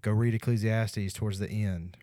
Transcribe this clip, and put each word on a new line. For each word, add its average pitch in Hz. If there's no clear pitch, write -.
Go 107
read 113
Ecclesiastes 110
towards 104
the 101
end, 92